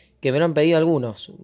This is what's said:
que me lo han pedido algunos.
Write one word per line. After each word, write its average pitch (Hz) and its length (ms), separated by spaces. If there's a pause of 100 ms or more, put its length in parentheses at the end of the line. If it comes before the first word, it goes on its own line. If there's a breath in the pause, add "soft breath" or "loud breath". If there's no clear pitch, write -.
(200 soft breath)
que 135 120
me 139 80
lo 170 60
han 165 80
pedido 160 240
algunos. 147 540 (120)